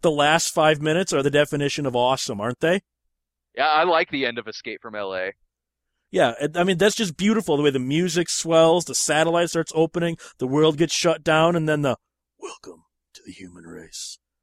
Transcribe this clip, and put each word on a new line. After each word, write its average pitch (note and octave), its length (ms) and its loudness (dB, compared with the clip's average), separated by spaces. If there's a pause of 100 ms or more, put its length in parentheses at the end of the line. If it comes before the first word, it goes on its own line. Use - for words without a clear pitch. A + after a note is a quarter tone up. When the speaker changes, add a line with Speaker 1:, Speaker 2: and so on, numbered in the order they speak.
Speaker 1:
the F3 100 4
last D3 420 2
five D#3 280 2
minutes D#3+ 320 0
are C#3+ 100 2
the C#3+ 80 2
definition C#3+ 540 0
of B2 100 -2
awesome, B2 460 0
aren't A#2+ 180 -6
they? F3 220 0 (760)
Speaker 2:
Yeah, C#3 120 0
I D#3 180 4
like F3 260 2
the C3+ 140 -2
end A#2+ 120 -4
of A2 100 -10
Escape A2 340 -12
from A2 140 -16
L G2 200 -6
A. F#2 160 -6 (800)
Speaker 1:
Yeah, C#3+ 280 0
it, D3 160 -6
I F3 100 0
mean, F#3+ 120 0
that's G3+ 180 2
just F#3+ 220 -4
beautiful, G3+ 400 0
the D3 60 0
way C#3+ 80 4
the C3 80 -2
music D#3+ 500 -2
swells, E3 560 4
the C#3+ 80 -10
satellite E3 560 0
starts E3 240 -4
opening, E3 440 0 (200)
the C3 100 -4
world D3+ 300 2
gets D#3+ 160 0
shut D#3+ 300 0
down, E3 320 4
and D#3+ 120 0
then D3+ 140 0
the, C3 140 0 (420)
"Welcome - 460 -18 (300)
to - 120 -20
the G2+ 60 -18
human F2 320 -20
race." E2 560 -16 (240)